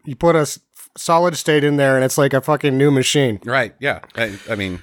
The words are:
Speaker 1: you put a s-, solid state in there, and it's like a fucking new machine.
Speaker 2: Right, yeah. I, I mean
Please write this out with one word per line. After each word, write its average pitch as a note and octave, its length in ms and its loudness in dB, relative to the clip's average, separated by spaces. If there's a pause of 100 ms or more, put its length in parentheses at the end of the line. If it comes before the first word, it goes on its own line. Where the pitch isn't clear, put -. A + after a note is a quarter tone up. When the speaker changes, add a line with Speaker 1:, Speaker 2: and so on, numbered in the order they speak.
Speaker 1:
you C#3 120 -12
put E3+ 180 2
a D#3+ 60 2
s-, - 180 -4 (380)
solid E3+ 400 0
state D3+ 260 0
in D3 140 2
there, C#3 180 2
and C3 100 2
it's C3 140 -2
like C#3 140 2
a C3+ 80 2
fucking D3 360 0
new C#3+ 140 4
machine. C3 540 0
Speaker 2:
Right, A#2+ 340 -2
yeah. A#2+ 220 -6 (160)
I, G#2+ 200 -4 (140)
I A2 60 -4
mean F#2 260 -6